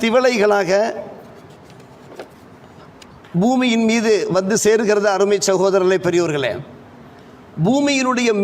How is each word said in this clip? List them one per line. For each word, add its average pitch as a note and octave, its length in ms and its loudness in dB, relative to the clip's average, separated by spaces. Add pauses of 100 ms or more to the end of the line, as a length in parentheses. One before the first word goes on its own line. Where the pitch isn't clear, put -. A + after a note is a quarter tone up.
திவலைகளாக G#3+ 680 2 (2750)
பூமியின் A#3 480 2
மீது A3 240 2 (220)
வந்து F#3+ 180 0 (120)
சேர்கிறது. G#3 500 2
அருமை G3+ 220 0 (120)
சகோதரர்களே, F#3 560 2
பெரியோர்களே, D#3+ 480 -2 (1120)
பூமியினுடைய B3+ 680 0 (140)